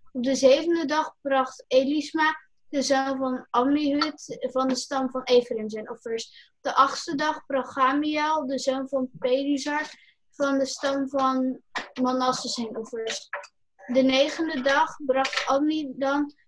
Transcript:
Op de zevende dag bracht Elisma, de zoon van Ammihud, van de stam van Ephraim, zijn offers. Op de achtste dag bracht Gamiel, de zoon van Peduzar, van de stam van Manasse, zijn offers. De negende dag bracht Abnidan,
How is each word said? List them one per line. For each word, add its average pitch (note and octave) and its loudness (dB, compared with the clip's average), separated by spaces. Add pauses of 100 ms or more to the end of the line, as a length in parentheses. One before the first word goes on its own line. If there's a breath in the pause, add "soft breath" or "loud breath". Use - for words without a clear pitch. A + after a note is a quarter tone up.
(140)
Op B3+ -4
de C4+ 2
zevende D#4 4
dag D4+ -2
bracht C4+ 0
Elisma, D4 0 (240)
de C#4 -2
zoon C4+ 0
van B3+ -4
Ammihud, C#4+ 0
van C4 0
de B3+ 0
stam C4 -4
van B3+ -6
Ephraim, A#3+ 2
zijn G#3+ -10
offers. - -10
Op - -20
de - -4
achtste C#4 2
dag D4+ -2
bracht B3+ -2
Gamiel, D4+ 0
de C4 -2
zoon C4 -2
van C4 -2
Peduzar, C#4 0 (400 loud breath)
van C#4 0
de C4+ 2
stam C#4 -2
van C4 0 (420)
Manasse, B3+ 0
zijn A3+ -6
offers. A3 -8 (580)
De B3+ 2
negende D4 2
dag C#4 2 (100)
bracht C4 0
Abnidan, C#4+ 0 (140 soft breath)